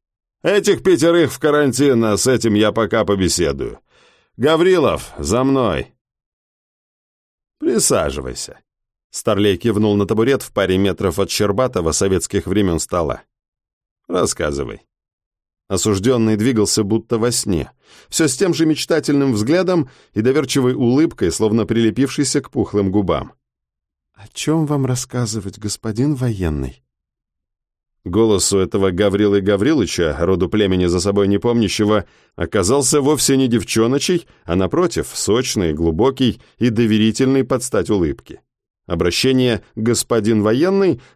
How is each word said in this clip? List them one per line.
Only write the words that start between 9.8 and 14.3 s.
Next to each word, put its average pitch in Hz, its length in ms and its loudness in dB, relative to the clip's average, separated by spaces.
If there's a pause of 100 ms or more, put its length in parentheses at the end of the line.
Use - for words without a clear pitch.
на 101 120 2
табурет 117 360 0
в - 100 -16
паре 92 260 0
метров 95 400 0
от 98 120 -2
щербатого 101 640 -2
советских 95 540 0
времён 92 340 0
стола. 82 420 -4 (840)
"Рассказывай". 71 720 -4 (880)